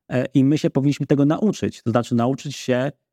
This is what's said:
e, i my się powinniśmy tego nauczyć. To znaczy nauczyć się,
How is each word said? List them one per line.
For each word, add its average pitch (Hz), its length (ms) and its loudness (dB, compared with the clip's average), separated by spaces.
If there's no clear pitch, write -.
e, 127 220 0
i 135 100 4
my 147 140 4
się 160 120 -2
powinniśmy 143 360 0
tego 143 180 2
nauczyć. 160 580 0
To 117 80 -2
znaczy 120 240 0
nauczyć 131 420 -2
się, 131 360 -4